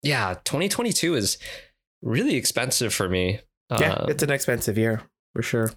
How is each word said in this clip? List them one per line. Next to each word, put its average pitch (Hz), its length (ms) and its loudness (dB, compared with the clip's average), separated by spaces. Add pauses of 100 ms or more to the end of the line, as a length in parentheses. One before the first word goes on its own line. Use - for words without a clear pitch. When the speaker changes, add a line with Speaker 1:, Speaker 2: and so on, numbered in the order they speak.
Speaker 1:
yeah, 113 420 0
twenty 175 260 0
twenty-two 185 460 0
is 101 220 0 (640)
really 165 340 0
expensive 120 580 0
for 98 160 0
me. 92 300 2 (320)
Speaker 2:
Yeah, 151 220 2
Speaker 1:
Um, - 160 -2
Speaker 2:
it's 151 140 0
an 143 80 0
expensive 139 460 0
year, 113 240 2 (340)
for - 60 -2
sure. 113 360 0